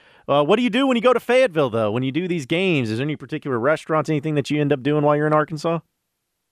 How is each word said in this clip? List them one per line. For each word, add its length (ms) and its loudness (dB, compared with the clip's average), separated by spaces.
uh, 160 2
what 120 4
do 60 0
you 80 0
do 160 2
when 100 2
you 60 0
go 100 4
to 80 0
Fayetteville, 500 2
though? 200 0
When 120 -2
you 100 -4
do 160 -4
these 180 -4
games, 440 0
is 80 -2
there 60 -4
any 120 -4
particular 420 -6
restaurants, 500 -2
anything 280 -2
that 140 -2
you 100 0
end 120 0
up 100 0
doing 220 0
while 120 4
you're 100 0
in 60 0
Arkansas? 480 -2